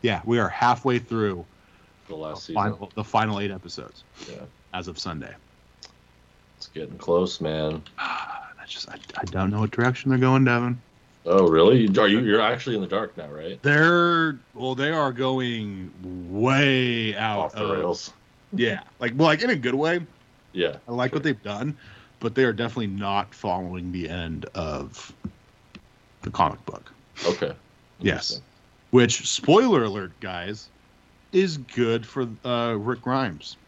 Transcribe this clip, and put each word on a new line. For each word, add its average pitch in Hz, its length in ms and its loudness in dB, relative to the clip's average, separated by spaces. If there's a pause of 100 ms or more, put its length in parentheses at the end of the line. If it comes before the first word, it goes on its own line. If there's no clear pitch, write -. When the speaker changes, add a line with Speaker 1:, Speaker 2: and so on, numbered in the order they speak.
Speaker 1:
Yeah, 104 220 0
we 117 160 2
are 101 100 2
halfway 123 500 2
through 104 460 -2 (640)
Speaker 2:
The 82 80 -14
last 78 200 -10
Speaker 1:
the 71 60 -14 (120)
Speaker 2:
season. - 20 -2
Speaker 1:
final, 101 400 -2
the 107 80 -6
final 107 360 0
eight 101 120 -4
episodes 87 520 -16 (260)
Speaker 2:
Yeah. - 160 -16 (280)
Speaker 1:
as 87 140 -8
of 85 100 -12
Sunday. 80 360 -8 (1200)
Speaker 2:
It's - 100 -16
getting - 300 -12
close, 90 440 0
man. 78 480 -4
Speaker 1:
<sighs> - 100 -20
I - 680 -10
just, - 220 -12
I, - 80 -16 (200)
I - 80 -6
don't 95 260 -2
know 107 80 -2
what 107 120 0
direction 127 380 0
they're 131 80 4
going, 131 280 6
Devin. 120 360 0 (440)
Speaker 2:
Oh, 90 240 6
really? 107 380 8 (100)
Are 107 100 6
you, 104 140 6
you're 110 200 4
actually 120 340 0
in 104 60 -2
the 92 60 -6
dark 101 300 -4
now, 80 120 -12
right? 76 320 -12
Speaker 1:
They're, 165 760 4 (140)
well, 131 200 -4
they 139 180 -2
are 151 200 0
going 120 800 -4 (400)
way 123 840 2
out 107 220 -2
Speaker 2:
Off 78 140 -4
the 107 120 -4
Speaker 1:
of 98 120 -2
Speaker 2:
rails. 85 360 -4 (420)
Speaker 1:
Yeah, 196 260 0 (180)
like, 120 160 -4
well, 156 120 6
like, 156 140 4
in 247 80 0
a 233 60 2
good 127 200 -2
way. 160 300 0 (480)
Speaker 2:
Yeah, 80 240 -2 (100)
Speaker 1:
I 117 40 -10
like 123 200 -2
Speaker 2:
sure. 143 60 -2
Speaker 1:
what 143 60 -4
they've 135 200 -2
done, 113 320 -6 (440)
but 113 160 -4
they 131 100 6
are 117 80 2
definitely 113 340 -4
not 101 460 -4
following 90 580 -6
the 87 160 -6
end 80 460 -8
of - 600 -8 (1080)
the - 100 -8
comic 76 340 0
book. - 260 -14 (340)
Speaker 2:
Okay. - 280 -2 (460)
Speaker 1:
Yes. - 320 -2
Speaker 2:
Interesting. - 120 -10 (480)
Speaker 1:
Which, - 360 4
spoiler 196 580 4
alert, 98 260 -6 (100)
guys, 95 480 -8 (640)
is 185 240 2
good 117 480 -2
for, 127 240 -6 (160)
uh, 117 320 0
Rick 117 240 -4
Grimes. 123 560 -4 (100)